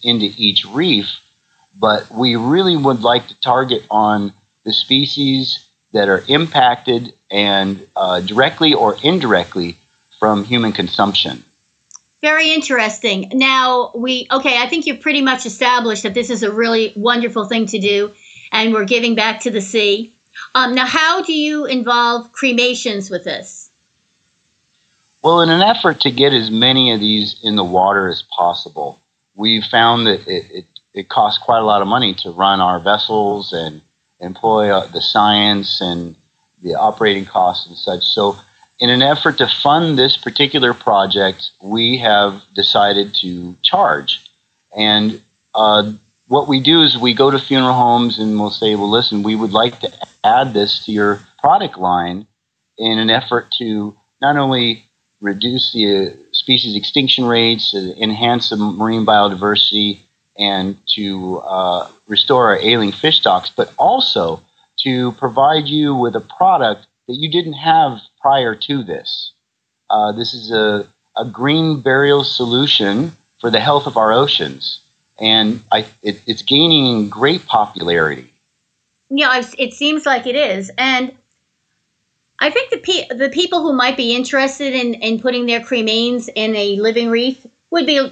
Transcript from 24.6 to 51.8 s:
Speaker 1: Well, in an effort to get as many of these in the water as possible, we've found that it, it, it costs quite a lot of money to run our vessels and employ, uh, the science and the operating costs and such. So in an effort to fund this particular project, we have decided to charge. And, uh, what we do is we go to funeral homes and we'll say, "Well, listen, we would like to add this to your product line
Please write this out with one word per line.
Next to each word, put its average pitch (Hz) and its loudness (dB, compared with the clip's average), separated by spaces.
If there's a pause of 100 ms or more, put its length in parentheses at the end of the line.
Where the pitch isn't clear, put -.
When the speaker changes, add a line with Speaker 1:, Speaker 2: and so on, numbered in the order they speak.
Speaker 1:
Well, 170 6
in 165 4
an 170 4
effort 202 2
to 135 2
get 135 4
as 113 0
many 123 2
of 110 0
these 107 -2
in 104 -2
the 98 0
water 92 2
as 85 -6 (120)
possible, 82 -4 (360)
we've 107 0
found 117 2
that 98 0
it, 87 -6
it, 90 -14 (280)
it 98 -10
costs 104 0
quite 117 2
a 110 0
lot 104 4
of 98 -2
money 110 0
to 92 -10
run 95 2
our 90 2
vessels 104 -2
and 80 -8 (380)
employ, 104 0
uh, 95 2
the - -8
science 104 2
and 87 -6 (460)
the 87 -4
operating 104 0
costs 90 0
and 87 -20
such. 90 -4
So 101 0 (420)
in 120 0
an 127 2
effort 147 0
to 120 2
fund 160 2
this 131 2
particular 127 0
project, 98 0 (120)
we 117 0
have 104 2 (100)
decided 101 2
to 90 -8
charge. 78 0 (460)
And, 107 0 (340)
uh, 107 4 (360)
what 143 0
we 135 2
do 156 4
is 131 2
we 120 2
go 135 4
to 135 2
funeral 131 2
homes 120 2
and 107 0
we'll 104 -2
say, 107 -2
"Well, 101 -2
listen, 110 0
we 107 0
would 107 -2
like 117 0
to - -8 (320)
add 123 2
this 104 -2
to 110 -6
your 104 0 (180)
product 147 2
line 90 -2 (500)